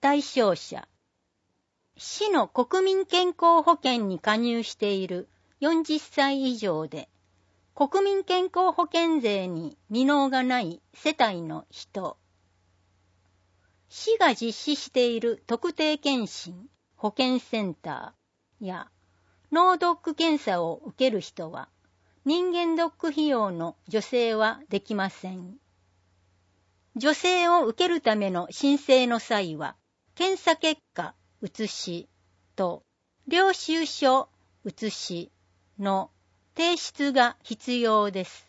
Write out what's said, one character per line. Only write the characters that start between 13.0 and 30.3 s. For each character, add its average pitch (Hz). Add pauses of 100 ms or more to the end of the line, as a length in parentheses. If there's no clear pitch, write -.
市 -
が 320
実 233
施 294
し -
て 247
い 233
る 226
特 233
定 311
健 262
診、 180 (280)
保 -
健 254
セ 226
ン 185
タ - (480)
ー 214
や 180 (640)
脳 359
ド 349
ッ -
ク 330
検 320
査 180
を 165
受 240
け 262
る 208
人 165
は、 165 (560)
人 349
間 339
ド 330
ッ -
ク -
費 302
用 220
の 170
助 214
成 233
は 220 (100)
で 240
き -
ま 196
せ 185
ん。 185 (1400)
助 285
成 359
を 339
受 226
け -
る 349
た 220
め 202
の 180
申 285
請 262
の 233
際 196
は、 147 (360)
検 370